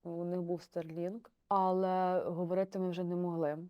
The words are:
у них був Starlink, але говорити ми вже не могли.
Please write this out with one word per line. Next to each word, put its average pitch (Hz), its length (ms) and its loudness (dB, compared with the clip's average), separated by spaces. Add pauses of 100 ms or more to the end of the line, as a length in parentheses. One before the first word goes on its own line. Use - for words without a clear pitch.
у 170 220 -4
них 180 160 -2
був 170 180 -2
Starlink, 170 680 -6 (180)
але 185 720 4
говорити 180 580 0
ми 185 100 0
вже 180 140 -2
не 175 120 -2
могли. 165 420 0 (120)